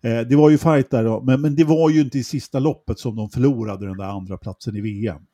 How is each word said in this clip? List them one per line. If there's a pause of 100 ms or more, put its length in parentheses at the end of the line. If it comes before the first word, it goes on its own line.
eh,
det
var
ju
fight
där
då.
Men,
men
det
var
ju
inte
i
sista
loppet
som
de
förlorade
den
där
andra
platsen
i
V
M. (120)